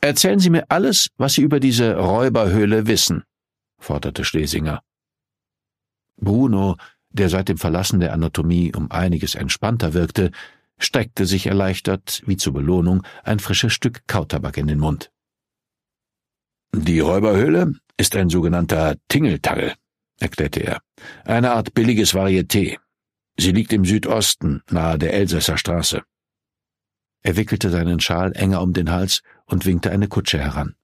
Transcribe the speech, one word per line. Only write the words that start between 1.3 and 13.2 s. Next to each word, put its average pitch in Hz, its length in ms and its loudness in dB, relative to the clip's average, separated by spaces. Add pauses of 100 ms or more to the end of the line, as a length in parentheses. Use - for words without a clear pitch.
Sie - 80 2
über 143 180 2
diese 117 380 2
Räuberhöhle 107 880 2
wissen“, 101 380 0 (560)
forderte - 440 -6
Schlesinger. 76 600 -4 (1300)
Bruno, 101 600 2 (320)
der 98 200 2
seit 95 200 0
dem 90 80 0
Verlassen 90 420 0
der 87 140 0
Anatomie 82 600 0
um 78 160 -4
einiges 87 420 -2
entspannter 90 640 -2
wirkte, 87 340 0 (480)
steckte - 480 -2
sich 92 220 0
erleichtert, 95 800 -2
wie 95 100 -2
zur - 160 -2
Belohnung, 87 480 2 (220)